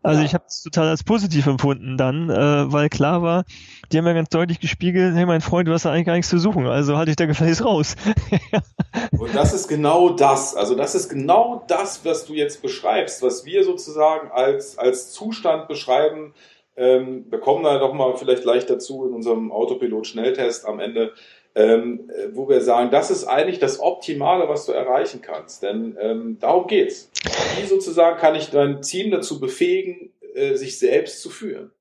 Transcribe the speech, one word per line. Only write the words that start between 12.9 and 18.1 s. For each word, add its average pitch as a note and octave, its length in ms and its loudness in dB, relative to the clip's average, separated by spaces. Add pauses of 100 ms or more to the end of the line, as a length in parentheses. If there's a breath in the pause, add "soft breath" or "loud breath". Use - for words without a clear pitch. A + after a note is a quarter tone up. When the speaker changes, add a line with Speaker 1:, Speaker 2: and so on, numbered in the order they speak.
Speaker 2:
was - 220 -2
wir F#3+ 180 2
sozusagen D#3 680 0
als, C3+ 440 0
als - 360 0
Zustand G3 560 -4
beschreiben, D3+ 680 -2 (420 soft breath)
ähm, B2+ 540 2
wir - 80 -4
kommen D3+ 260 0
da C#3+ 140 2
noch C3+ 140 0
mal B2+ 240 0